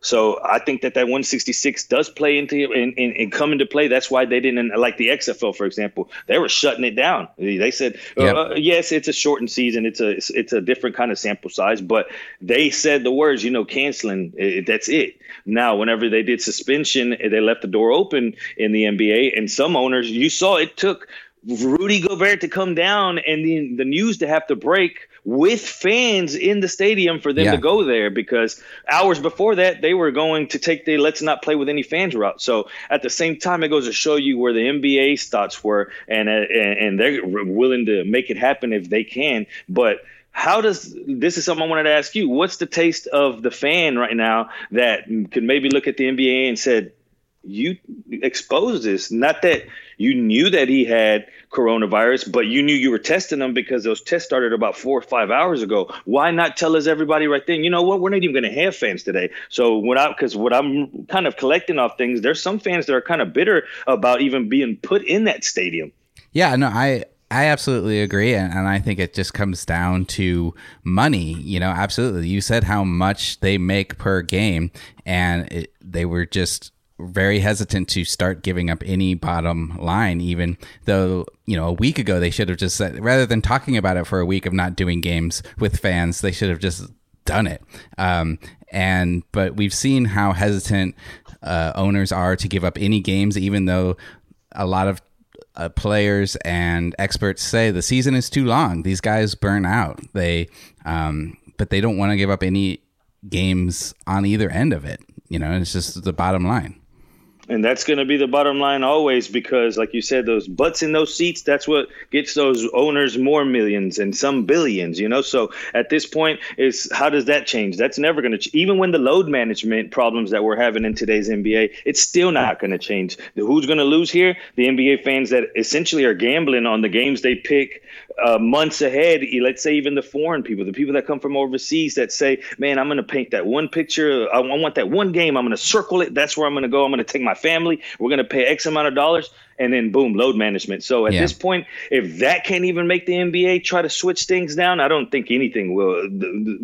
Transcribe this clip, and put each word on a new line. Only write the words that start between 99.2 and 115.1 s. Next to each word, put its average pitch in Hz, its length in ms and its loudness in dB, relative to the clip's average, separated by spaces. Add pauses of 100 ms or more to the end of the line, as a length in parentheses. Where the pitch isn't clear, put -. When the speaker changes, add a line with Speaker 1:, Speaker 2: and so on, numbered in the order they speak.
Speaker 2:
burn 101 320 0
out. 95 340 -2 (140)
They, 85 360 -2 (360)
um, 78 500 -4 (220)
but 104 140 -4
they 98 100 0
don't 110 160 0
wanna 101 180 2
give 98 140 0
up 95 140 0
any 95 400 0 (440)
games 90 680 -2 (100)
on 98 180 -2
either 101 280 0
end 117 200 0
of 73 140 -4
it. - 160 -10 (280)
You 82 100 -4
know, 78 140 -2
it's 90 200 -4
just 90 300 -6
the 92 100 -4
bottom 90 320 0
line. 95 300 -2 (720)
Speaker 1:
And 110 160 0
that's 123 180 0
gonna 143 220 0
be 139 100 0
the 139 120 2
bottom 143 320 2
line 139 220 0
always, 135 460 2
because, 117 500 0
like 113 160 -2
you 117 80 -2
said, 127 240 0
those 113 220 0
butts 156 360 0
in 156 100 -2
those 156 200 0
seats, 170 280 -2
that's 143 260 0
what 147 220 0 (200)
gets 147 240 -2
those 131 400 2
owners 139 440 2
more 143 260 2
millions 104 560 0
and 98 160 -2
some 139 300 0
billions, 98 560 0
you 107 80 0
know? 131 120 0